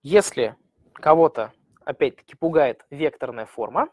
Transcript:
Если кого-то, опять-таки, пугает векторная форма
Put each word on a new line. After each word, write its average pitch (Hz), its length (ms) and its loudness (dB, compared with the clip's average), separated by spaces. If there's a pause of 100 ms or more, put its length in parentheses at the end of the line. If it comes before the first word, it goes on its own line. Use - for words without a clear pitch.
Если 139 540 0 (380)
кого-то, 156 580 2 (320)
опять-таки, - 520 -6
пугает 156 540 -2
векторная 127 560 -8
форма 131 460 -6